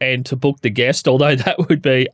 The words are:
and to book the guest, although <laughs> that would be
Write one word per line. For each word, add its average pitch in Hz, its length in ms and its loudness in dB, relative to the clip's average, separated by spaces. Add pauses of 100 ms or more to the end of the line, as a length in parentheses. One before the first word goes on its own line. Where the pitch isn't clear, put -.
and 127 260 -2
to 135 100 -6
book 139 240 -2
the 120 100 -2
guest, 123 380 0
although 143 280 4
<laughs> - 0 -
that 170 320 -2
would 156 140 2
be 131 320 2